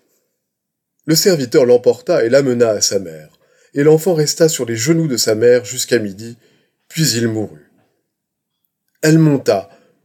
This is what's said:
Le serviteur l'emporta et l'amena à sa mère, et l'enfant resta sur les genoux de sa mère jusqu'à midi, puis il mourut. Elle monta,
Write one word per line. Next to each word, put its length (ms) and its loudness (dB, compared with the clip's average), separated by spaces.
Le 80 -2
serviteur 520 2
l'emporta 600 2
et 40 -2
l'amena 400 2
à 120 -4
sa 160 -4
mère, 400 -12
et 80 -2
l'enfant 320 2
resta 340 0
sur 160 -6
les 100 -6
genoux 320 -2
de 100 -4
sa 180 -2
mère 300 2
jusqu'à 340 -4
midi, 360 -10
puis 240 -4
il 160 -2
mourut. 440 -8
Elle 160 4
monta, 500 0